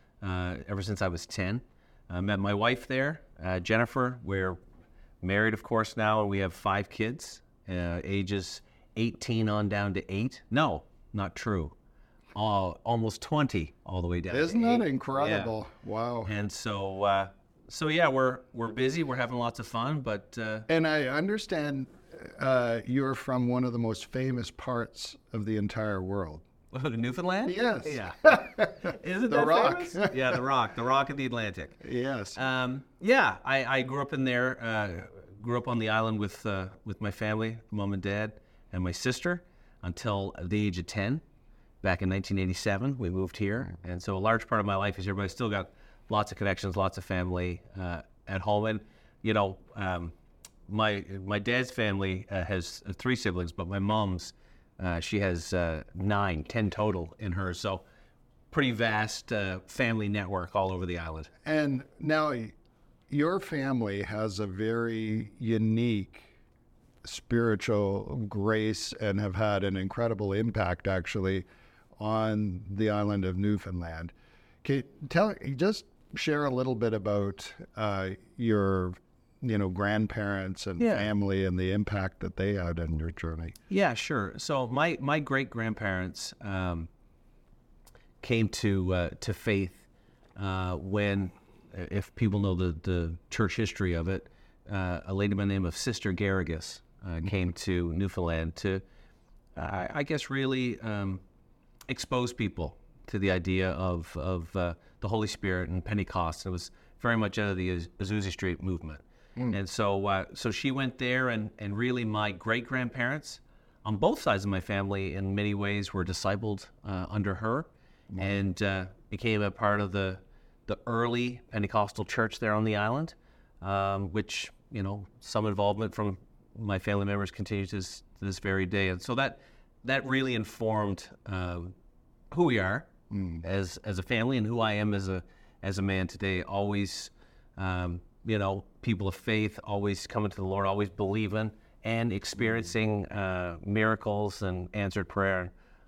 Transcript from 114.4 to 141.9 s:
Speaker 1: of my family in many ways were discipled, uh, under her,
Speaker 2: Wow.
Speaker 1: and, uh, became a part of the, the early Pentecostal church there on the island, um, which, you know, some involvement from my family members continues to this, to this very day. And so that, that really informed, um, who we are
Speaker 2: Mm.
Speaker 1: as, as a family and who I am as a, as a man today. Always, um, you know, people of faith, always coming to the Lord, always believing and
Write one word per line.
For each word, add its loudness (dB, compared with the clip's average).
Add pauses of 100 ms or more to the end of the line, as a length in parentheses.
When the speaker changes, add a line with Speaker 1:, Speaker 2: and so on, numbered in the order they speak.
Speaker 1:
of 0
my 0
family -2
in -2
many 0
ways -2
were 0
discipled, -2 (200)
uh, -4
under 0
her, 0 (460)
Speaker 2:
Wow. -4
Speaker 1:
and, 0
uh, 0 (260)
became 2
a 2
part 2
of 0
the, 0 (480)
the -2
early 0 (100)
Pentecostal 0
church 0
there 2
on 4
the 2
island, 0 (460)
um, 0
which, -2 (180)
you -4
know, -4 (140)
some -2
involvement 2
from 0 (400)
my -2
family 0
members -2
continues -4
to -4
this, -8 (160)
to -4
this -2
very 0
day. 2
And -4
so -2
that, -2 (440)
that 0
really 2
informed, 0 (180)
um, -4 (580)
who 4
we 4
are 0 (260)
Speaker 2:
Mm. -4
Speaker 1:
as, -2
as -2
a -4
family 2
and 2
who 0
I 4
am 2
as 0
a, -2 (400)
as -2
a 0
man 2
today. -2
Always, -2 (480)
um, -2 (240)
you 2
know, 0 (160)
people 0
of 0
faith, 0
always -2
coming 0
to -14
the -4
Lord, 0
always 2
believing 0 (340)
and 0